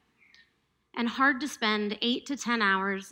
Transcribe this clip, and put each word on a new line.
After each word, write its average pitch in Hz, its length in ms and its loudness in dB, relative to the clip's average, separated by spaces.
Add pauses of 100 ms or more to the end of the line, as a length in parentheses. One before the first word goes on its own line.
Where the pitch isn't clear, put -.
(960)
And 233 140 -2
hard 262 320 2
to 294 60 -4
spend 214 540 -2
eight 240 260 0
to 277 100 -4
ten 233 240 -2
hours 196 500 0